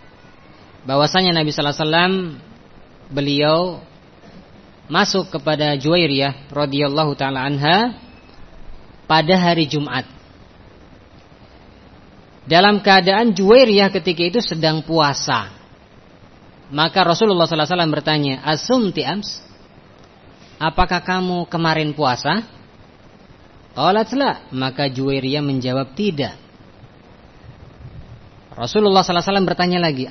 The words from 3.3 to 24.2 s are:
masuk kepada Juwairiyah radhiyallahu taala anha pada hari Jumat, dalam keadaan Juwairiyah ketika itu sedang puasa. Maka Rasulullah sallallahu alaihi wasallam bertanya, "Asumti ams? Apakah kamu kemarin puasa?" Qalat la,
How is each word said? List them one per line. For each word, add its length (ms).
masuk 480
kepada 400
Juwairiyah 760
radhiyallahu 680
taala 240
anha 560
pada 320
hari 320
Jumat, 400
dalam 320
keadaan 560
Juwairiyah 560
ketika 320
itu 160
sedang 400
puasa. 800
Maka 320
Rasulullah 480
sallallahu 160
alaihi 160
wasallam 160
bertanya, 380
"Asumti 560
ams? 400
Apakah 400
kamu 480
kemarin 480
puasa?" 480
Qalat 400
la, 400